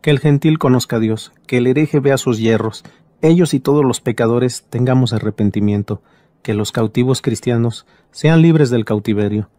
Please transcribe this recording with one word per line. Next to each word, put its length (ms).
Que 80
el 100
gentil 380
conozca 380
a 40
Dios, 320
que 100
el 100
hereje 340
vea 180
sus 200
yerros, 460
ellos 300
y 80
todos 240
los 160
pecadores 720
tengamos 420
arrepentimiento, 880
que 120
los 180
cautivos 480
cristianos 680
sean 280
libres 300
del 160
cautiverio 720